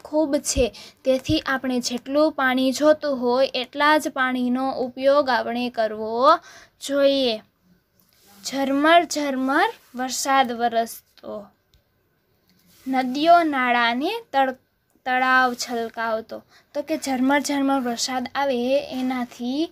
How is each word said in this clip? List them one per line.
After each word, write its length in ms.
ખૂબ 320
છે. 380
તેથી 360
આપણે 400
જેટલું 520
પાણી 400
જોતું 480
હોય 260
એટલા 520
જ 100
પાણીનો 640
ઉપયોગ 580
આપણે 420
કરવો 680
જોઈએ. 560
ઝરમર 580
ઝરમર 680
વરસાદ 580
વરસતો, 920
નદીઓ 540
નાળાને 680
તળ-, 200
તળાવ 480
છલકાવતો. 880
તો 80
કે 140
ઝરમર 440
ઝરમર 400
વરસાદ 540
આવે 440
એનાથી 920